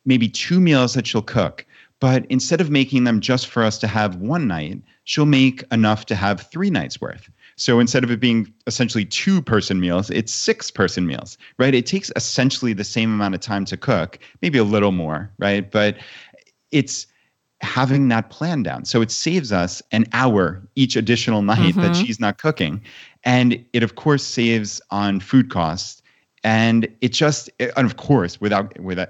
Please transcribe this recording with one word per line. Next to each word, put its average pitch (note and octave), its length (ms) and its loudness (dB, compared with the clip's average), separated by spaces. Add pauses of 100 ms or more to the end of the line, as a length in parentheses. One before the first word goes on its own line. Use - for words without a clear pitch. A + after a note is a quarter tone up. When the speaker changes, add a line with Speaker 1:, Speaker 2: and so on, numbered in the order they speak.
Speaker 1:
maybe B2 220 2
two F3 320 0
meals C3 360 4
that A#2+ 100 -2
she'll A2 160 -2
cook, - 420 -2 (360)
but C3 320 2
instead D#3+ 300 0
of D3+ 100 0
making C3 320 2
them A#2 180 2
just B2+ 240 0
for - 160 -2
us A2 160 0
to A2+ 100 -4
have G#2 280 -2
one B2+ 320 -4
night, E2 340 -6 (220)
she'll D3+ 240 0
make C3 440 4
enough A2 360 2
to A2 80 -2
have F#2+ 340 -2
three F#3+ 220 -2
nights E2 280 -4
worth. - 300 -14 (260)
So A#2+ 260 4
instead B2 240 2
of A#2+ 60 -2
it A2+ 100 -2
being A#2 320 0 (140)
essentially A2+ 360 -2
two-person A2 760 0
meals, F2+ 300 -2
it's A2+ 200 -2
six-person - 760 -2
meals, D2 320 -8 (200)
right? C3 180 4
It A#2+ 100 2
takes - 300 -4
essentially B2+ 560 0
the G2+ 140 -4
same A2+ 280 -2
amount G2+ 220 -2
of F2 60 -8
time G2+ 240 -4
to F#2+ 100 -8
cook, F2+ 420 -2 (240)
maybe D3 160 0
a A2+ 60 6
little G#2 300 2
more, D#2+ 360 -4 (100)
right? G2+ 300 -2
But G#2 280 0 (720)
it's - 340 -2 (540)
having C3+ 480 2
that A2+ 220 0
plan D3+ 340 -4
down. C2 220 -8
So A#2 160 2
it A2+ 100 0
saves D#3+ 400 -2
us F2+ 300 -2 (100)
an A2 220 2
hour G2 480 2 (140)
each C3 200 0
additional A2 460 0
night A2 340 2
that F3 160 2
Speaker 2:
Mm-hmm. F3 140 2
Speaker 1:
she's A#3 160 -6
not G2+ 160 -2
cooking. G#2+ 440 -2 (440)
And B2 360 2 (120)
it, A#2 100 2
of A2+ 120 -4
course, D3 280 0
saves A2+ 560 -2 (100)
on G2+ 300 -2
food B2+ 300 2
costs. E2+ 520 -4 (440)
And A2 420 2 (140)
it B2 100 0
just, - 380 -2 (100)
it, B2 160 -4
and C3+ 100 2
of - 120 -4
course, G#2 420 0
without, G2+ 400 -2
without, F2+ 300 -6